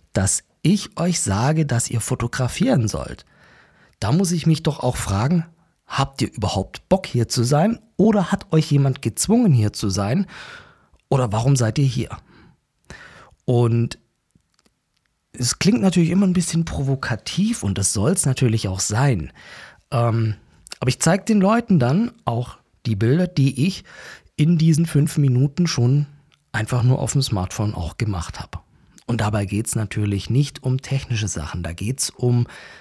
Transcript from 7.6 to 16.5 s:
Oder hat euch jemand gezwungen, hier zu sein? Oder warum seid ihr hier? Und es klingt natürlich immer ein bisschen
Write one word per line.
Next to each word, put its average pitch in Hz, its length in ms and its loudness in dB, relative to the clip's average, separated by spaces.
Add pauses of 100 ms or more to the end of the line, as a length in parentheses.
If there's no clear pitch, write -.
Oder 208 360 2
hat - 200 -4
euch 156 180 2
jemand 139 320 2
gezwungen, 202 520 2
hier 107 200 4
zu 104 160 -4
sein? 101 380 -2 (800)
Oder 127 220 0
warum 117 240 2
seid 120 240 0
ihr 139 60 4
hier? 120 240 -2 (1400)
Und 120 520 2 (1300)
es - 280 -4
klingt 214 220 2
natürlich 175 280 4
immer 190 180 4
ein 180 60 2
bisschen 165 320 0